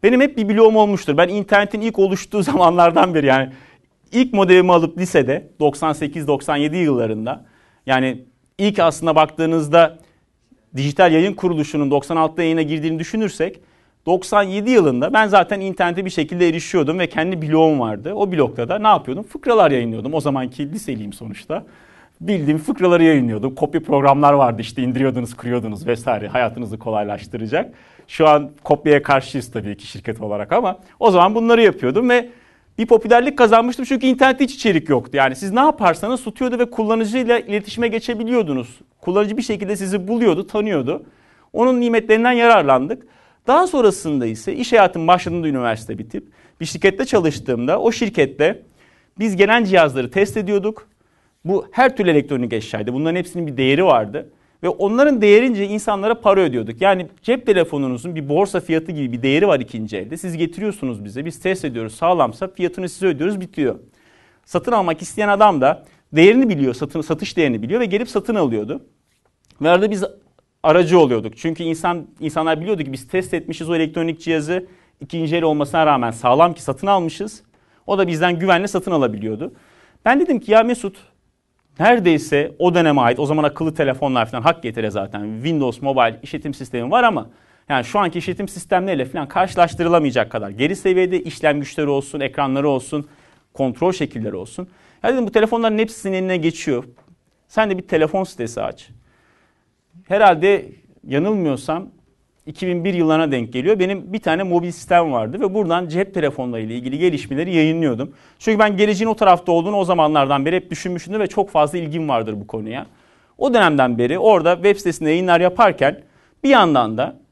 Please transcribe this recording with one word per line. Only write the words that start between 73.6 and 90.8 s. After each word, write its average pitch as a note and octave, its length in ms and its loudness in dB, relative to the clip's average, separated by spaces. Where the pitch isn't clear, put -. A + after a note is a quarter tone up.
o F3 60 0
elektronik D#3+ 440 -4
cihazı. E3 460 -4
İkinci D#3+ 360 -4
el E3+ 60 0
olmasına D#3 440 0
rağmen B2+ 240 2
sağlam C3 440 2
ki - 80 -20
satın C#3 240 -6
almışız. G3 560 -2
O G3 120 -2
da F#3+ 80 2
bizden F3 320 0
güvenle F#3 300 2
satın G3 220 -4
alabiliyordu. A2 640 -2
Ben C4 160 4
dedim E4 200 0
ki - 120 -2
ya A3 100 6
Mesut, A#3 340 -4
neredeyse E3+ 800 2
o F3 160 2
döneme D#3 260 4
ait, A#2+ 180 2
o D3 80 -2
zaman D3+ 180 0
akıllı D3+ 300 -2
telefonlar C3 520 -2
falan A#2+ 160 -8
hak E3 200 2
getire A2+ 280 -6
zaten. G#2 440 -8
Windows B2+ 480 -4
Mobile B2 400 0
işletim C#3+ 320 -10
sistemi B2 360 -8
var A#3+ 140 2
ama D#3 260 0
yani B2+ 160 0
şu G3+ 140 -4
anki F3+ 200 -2
işletim F#3 300 -8
sistemleriyle F3+ 560 -4
falan C#3+ 240 -10
karşılaştırılamayacak E3+ 1000 0
kadar G#2+ 200 -8
geri C3+ 260 -2
seviyede F#3 460 0